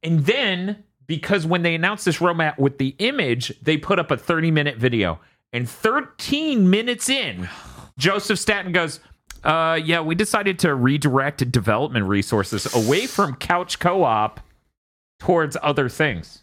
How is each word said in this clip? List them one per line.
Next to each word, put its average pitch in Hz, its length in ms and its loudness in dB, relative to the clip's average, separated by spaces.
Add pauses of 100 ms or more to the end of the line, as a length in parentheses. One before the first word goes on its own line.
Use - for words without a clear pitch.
And 160 240 2
then, 202 560 -2 (240)
because 160 400 -2
when 175 160 2
they 170 140 0
announced 190 280 -2
this 160 140 2
roadmap 165 400 0
with 135 200 2
the 135 200 -2
image, 185 540 -2 (100)
they 160 140 2
put 180 240 0
up 156 100 -4
a 139 60 0
thirty-minute 156 640 0
video. 113 420 0 (320)
And 120 160 -4
thirteen 262 1000 0
minutes 233 380 0
in, 135 400 -4 (500)
Joseph 196 400 2
Staten 190 340 -2
goes, 165 280 0 (440)
"Uh, 160 400 2
yeah, 165 160 2
we 160 140 -2
decided 196 460 0
to 165 140 4
redirect 135 760 2
development 117 540 0
resources 101 680 0
away 131 320 2
from 196 300 -2
couch 175 440 -4
co-op 127 600 0 (760)
towards 160 440 0
other 143 260 0
things." 117 540 -4